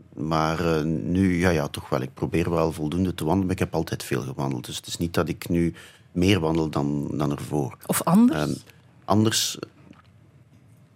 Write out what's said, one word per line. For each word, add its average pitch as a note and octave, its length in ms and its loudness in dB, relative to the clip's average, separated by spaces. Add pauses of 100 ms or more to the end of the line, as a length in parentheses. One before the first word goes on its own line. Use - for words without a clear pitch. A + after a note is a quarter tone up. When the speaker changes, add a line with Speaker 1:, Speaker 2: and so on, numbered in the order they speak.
(280)
Speaker 1:
maar, D#2+ 320 2 (180)
eh, D2+ 80 0
nu, F2 540 2
ja, F#2 100 4
ja, D2+ 180 2
toch - 220 -10
wel. C2+ 120 0
Ik C2 120 -8
probeer D#2+ 360 0
wel D#2+ 220 2
voldoende E2 420 0
te F2 100 -6
wandelen, F#2 220 2
maar F2+ 100 -2
ik - 40 -2
heb - 160 -2
altijd - 280 -4
veel - 180 -2
gewandeld. C2+ 440 -4
Dus - 100 -10
het - 120 -12
is - 100 -10
niet F2 160 -2
dat E2+ 160 2
ik - 200 -6
nu E2+ 240 2 (380)
meer F2+ 280 4
wandel D#2+ 300 2
dan, C#2+ 440 -2
dan C#2+ 180 0
ervoor. D2+ 540 -4
Speaker 2:
Of - 180 -2
anders? G#3+ 360 4
Speaker 1:
Ehm, C#2+ 140 0 (520)
anders, G#2+ 520 2 (1400)